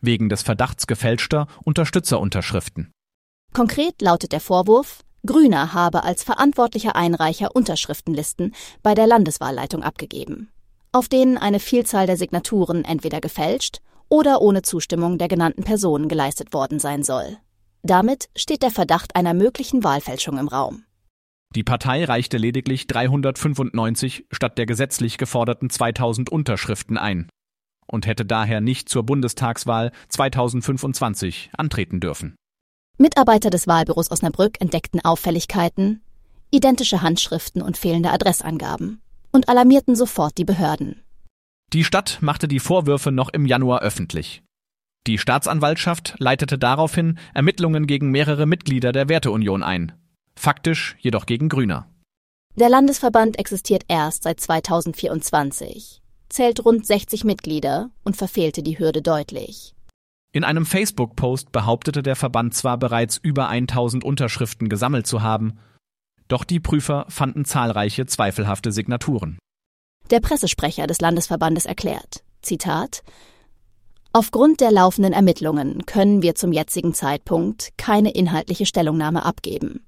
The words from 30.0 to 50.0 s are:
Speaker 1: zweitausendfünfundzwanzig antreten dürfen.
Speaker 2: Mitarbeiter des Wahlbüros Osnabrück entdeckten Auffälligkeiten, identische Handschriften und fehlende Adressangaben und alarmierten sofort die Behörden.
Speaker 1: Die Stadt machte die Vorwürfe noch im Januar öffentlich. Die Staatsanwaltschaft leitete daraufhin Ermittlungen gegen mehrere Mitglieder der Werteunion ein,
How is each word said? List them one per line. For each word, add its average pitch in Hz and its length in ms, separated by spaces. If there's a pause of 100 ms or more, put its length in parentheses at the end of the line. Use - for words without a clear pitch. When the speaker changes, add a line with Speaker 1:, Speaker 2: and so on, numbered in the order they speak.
Speaker 1:
zweitausendfünfundzwanzig 127 1500
antreten 101 440
dürfen. 80 340 (640)
Speaker 2:
Mitarbeiter 240 500
des 175 200
Wahlbüros 165 420
Osnabrück 180 500
entdeckten 170 420
Auffälligkeiten, 175 1000 (480)
identische 254 500
Handschriften 165 640
und - 160
fehlende 170 320
Adressangaben 170 880 (300)
und - 180
alarmierten 247 460
sofort 220 440
die - 60
Behörden. 160 560 (720)
Speaker 1:
Die 160 120
Stadt 190 360
machte 151 280
die 139 120
Vorwürfe 147 520
noch 131 160
im 143 180
Januar 127 360
öffentlich. 85 600 (640)
Die 113 100
Staatsanwaltschaft 151 1000
leitete 135 400
daraufhin 160 600 (140)
Ermittlungen 156 520
gegen 143 240
mehrere 147 360
Mitglieder 131 440
der 139 180
Werteunion 107 540
ein, 85 300 (460)